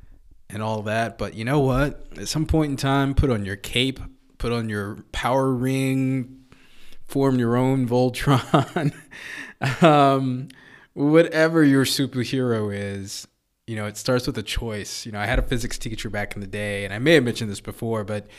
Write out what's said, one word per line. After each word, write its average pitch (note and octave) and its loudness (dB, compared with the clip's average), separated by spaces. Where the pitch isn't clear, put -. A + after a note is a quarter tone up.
and G#2+ -8
all A2 -4
that. G#2+ -4
But G2+ -6
you A2 -8
know C#3+ 2
what? C3 0
At F#2+ -10
some D#3 -2
point D#3 2
in C3+ -4
time, C#3 0
put C3+ 2
on G#2+ 0
your G2 -6
cape, C3 -2
put A#2 -2
on A#2 -2
your G#2 -4
power C3+ 0
ring, C3 -2
form C3+ 2
your A#2 2
own C3 2
Voltron. B2+ 2
<laughs> - -20
Um, C3+ 4
whatever D#3+ 4
your C3+ 6
superhero A#2+ 0
is, G2+ -8
you A2+ -8
know, G#2+ -6
it G#2+ -10
starts B2+ 0
with C3+ -4
a A2 -6
choice. - -6
You A#2 -12
know, G#2 -6
I G#2 -2
had B2+ 2
a - 2
physics A#2 -2
teacher A2 -8
back G2+ -4
in G#2 -10
the G2+ -10
day, G2+ -6
and F#2+ -8
I G#2+ -6
may D#3 6
have C#3 8
mentioned A2+ -4
this G2 -8
before, A2+ -6
but, G#2 -6